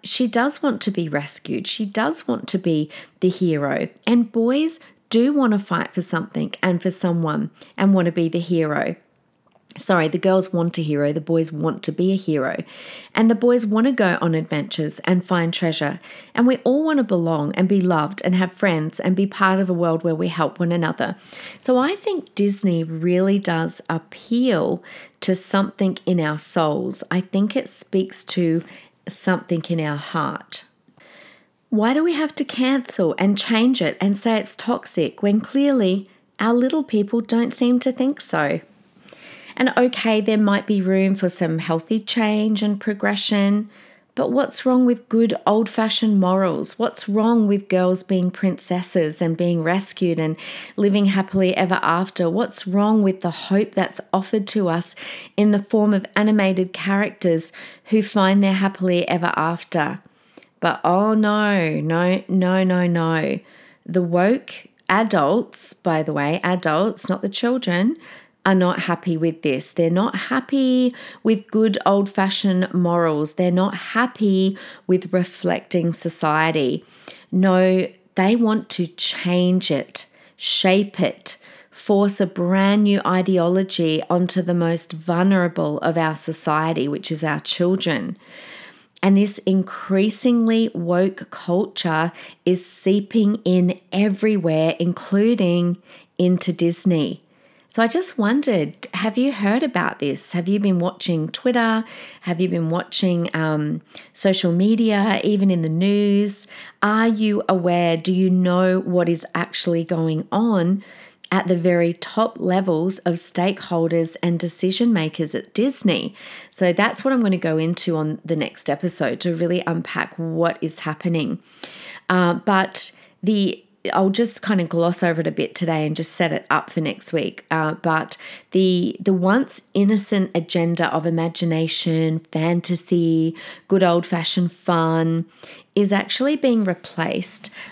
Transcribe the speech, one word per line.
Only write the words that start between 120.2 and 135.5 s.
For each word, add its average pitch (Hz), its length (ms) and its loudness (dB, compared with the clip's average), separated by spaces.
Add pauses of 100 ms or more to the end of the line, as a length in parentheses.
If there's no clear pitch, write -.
is 165 200 -4
happening. 156 640 -4 (680)
Uh, 180 240 4
but - 580 -2 (300)
the, 202 420 0 (280)
I'll 190 180 2
just 226 320 -2
kind 196 180 0
of 165 80 -2
gloss 170 340 0
over 165 200 2
it 160 40 -2
a 156 60 -2
bit - 240 -4
today 160 280 0
and 156 120 -2
just 165 160 -6
set 170 180 0
it - 180 -6
up - 220 -2
for 175 100 -4
next 143 320 -6
week. - 380 -4
Uh, 156 240 0
but - 420 -2 (360)
the, 185 480 2
the 190 120 0
once 196 500 0 (120)
innocent 196 640 2
agenda 170 580 0
of 156 100 -2
imagination, 160 1160 -2 (100)
fantasy, 165 1040 0 (320)
good 196 160 2
old-fashioned 175 680 0
fun 165 720 0 (500)